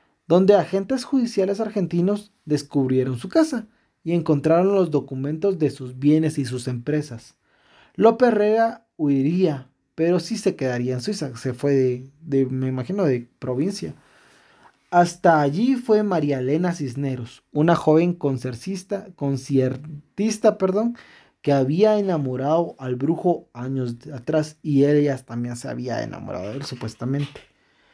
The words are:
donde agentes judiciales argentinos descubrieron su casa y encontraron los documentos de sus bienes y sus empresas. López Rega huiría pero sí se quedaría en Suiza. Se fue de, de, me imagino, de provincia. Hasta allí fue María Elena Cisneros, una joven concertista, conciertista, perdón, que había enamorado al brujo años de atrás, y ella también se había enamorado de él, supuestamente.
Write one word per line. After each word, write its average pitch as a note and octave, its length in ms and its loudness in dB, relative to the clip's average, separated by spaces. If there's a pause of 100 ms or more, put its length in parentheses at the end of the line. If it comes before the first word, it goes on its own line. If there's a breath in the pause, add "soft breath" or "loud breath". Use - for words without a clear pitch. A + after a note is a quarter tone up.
(280)
donde F#3+ 260 6
agentes G3 500 0
judiciales G3+ 540 0
argentinos G3+ 760 -2 (120)
descubrieron C3 760 0
su F#3 100 -10
casa D#4 380 0 (380 soft breath)
y E3 80 -2
encontraron D#3+ 640 2
los F3+ 160 2
documentos D3+ 680 -2
de D3+ 120 2
sus B2+ 280 -14
bienes D3+ 380 2
y C#3 80 -2
sus B2 240 -6
empresas. B2+ 680 -6 (580 soft breath)
López A#3 400 4
Rega A3 520 0 (100)
huiría D3 720 0 (240)
pero E3+ 260 2
sí - 160 -8
se - 200 -2
quedaría B2+ 380 -2
en B2 60 -4
Suiza. D3+ 360 -6
Se B2+ 180 -6
fue C#3+ 200 0
de, C3 360 0 (120)
de, C3+ 240 0
me C3 220 -4
imagino, C3 360 -4
de B2 240 0 (100)
provincia. B2+ 560 -4 (960 soft breath)
Hasta F3 500 4
allí F#3+ 360 2
fue A3 260 2
María D3+ 380 0
Elena D#3+ 340 0
Cisneros, C3 800 -6
una D#3+ 240 4
joven D#3+ 360 4
concertista, F3 1040 -6
conciertista, C#3+ 1400 -2
perdón, G#3 380 0 (440 loud breath)
que D3 120 0
había D#3+ 460 2
enamorado D#3 800 -2
al B2+ 180 -4
brujo E3 560 -2
años B2 460 -6
de D#3 160 -16
atrás, D3+ 480 -2
y C#3+ 220 4
ella C#3+ 320 4
también A#2+ 400 -8
se B2+ 120 -12
había A#2+ 340 -6
enamorado G2 480 -10
de A#2 60 -10
él, C#3 80 -8
supuestamente. C3 760 -6 (540 soft breath)